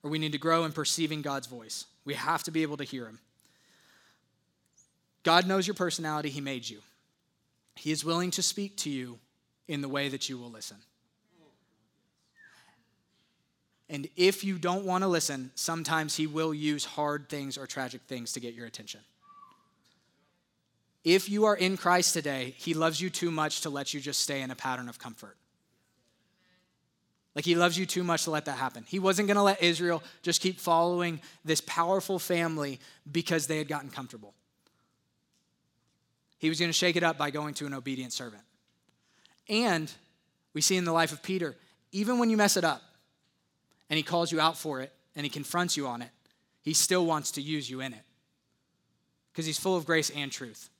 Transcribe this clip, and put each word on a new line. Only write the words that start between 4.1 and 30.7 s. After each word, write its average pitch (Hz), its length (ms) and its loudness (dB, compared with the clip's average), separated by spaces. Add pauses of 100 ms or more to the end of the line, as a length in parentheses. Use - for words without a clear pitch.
God 175 240 8
knows 190 180 4
your 202 80 -2
personality. 156 560 -2
He 135 100 -8
made 135 280 -6
you. - 120 -14 (960)
He - 160 -6
is 147 140 -2
willing 170 280 0
to 190 100 -2
speak 202 360 -2
to 151 120 -4
you 123 280 -8 (480)
in 147 140 -4
the 139 80 -6
way 139 200 -2
that 135 200 -6
you 131 100 -8
will 120 120 -14
listen. 107 300 -16 (3000)
And 147 260 -8
if 190 300 4
you 190 140 -2
don't 180 260 0
wanna 185 240 2
listen, 143 480 -2
sometimes 160 580 -2
he 156 140 -2
will 156 260 -2
use 151 300 -2
hard 147 440 -4
things 139 300 -8
or 135 80 -12
tragic 127 360 -8
things 120 300 -8
to 135 80 -8
get 120 140 -10
your 117 120 -14
attention. 107 340 -14 (2000)
If 190 260 4
you 208 180 4
are 208 100 6
in 185 200 2
Christ 180 360 4
today, 135 460 -4
he 165 160 -2
loves 160 260 0
you 185 100 -2
too 170 220 -2
much 156 300 -2
to 156 80 -4
let 139 220 -6
you 147 80 -6
just 135 200 -4
stay 139 200 -2
in 131 120 -6
a 123 40 -10
pattern 127 320 -4
of 120 120 -14
comfort. 113 360 -16 (2000)
Like, 147 80 -4
he 170 100 6
loves 175 220 4
you 185 80 0
too 180 180 -2
much 170 220 2
to 170 60 -2
let 151 160 -2
that 139 100 -2
happen. 123 320 -4
He 185 100 -2
wasn't 190 300 4
gonna 202 160 6
let 196 180 6
Israel 170 400 2 (200)
just 170 180 2
keep 185 180 0
following 170 640 2 (240)